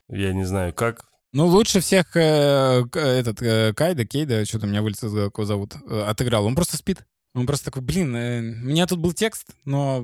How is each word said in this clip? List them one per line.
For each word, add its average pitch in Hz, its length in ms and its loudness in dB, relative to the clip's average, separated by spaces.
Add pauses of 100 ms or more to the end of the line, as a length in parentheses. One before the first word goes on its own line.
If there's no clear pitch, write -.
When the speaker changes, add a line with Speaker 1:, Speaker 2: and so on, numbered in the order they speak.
Speaker 1:
я 98 240 -2
не 95 120 -2
знаю 92 280 -2
как. 117 320 -4 (260)
Speaker 2:
Ну, 147 160 2
лучше 190 320 4
всех, 180 360 2
э, 143 760 4
к-, - 80 -4
этот, 127 420 0
э, 110 320 2
Кайда, 147 320 0
Кейда, 123 400 -2
что-то 107 220 -4
у - 20 0
меня 104 120 0
вылетело 107 280 -4
из 104 40 -4
головы, 101 180 0
как - 80 -10
его 107 60 -2
зовут, 101 280 -4 (160)
э, 110 180 -4
отыграл. 110 380 0
Он 117 100 0
просто 170 220 0
спит. - 280 -6 (300)
Он 123 120 -2
просто 135 180 -4
такой: - 160 -8
"Блин, 143 340 -2
э, 120 260 -4
у 113 240 -10
меня 156 200 2
тут 175 140 -4
был 170 140 0
текст, - 340 -4 (180)
но 139 320 -2
Speaker 1:
А 123 60 -4